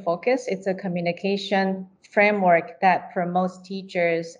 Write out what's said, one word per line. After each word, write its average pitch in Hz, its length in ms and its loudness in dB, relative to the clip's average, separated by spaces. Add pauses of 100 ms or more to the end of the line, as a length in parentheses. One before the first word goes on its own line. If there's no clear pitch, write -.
focus. 240 420 0
It's 190 200 -6
a 190 80 -2
communication 190 1120 -2 (220)
framework 196 720 4
that 185 320 2
promotes 180 460 -2
teachers 170 800 -4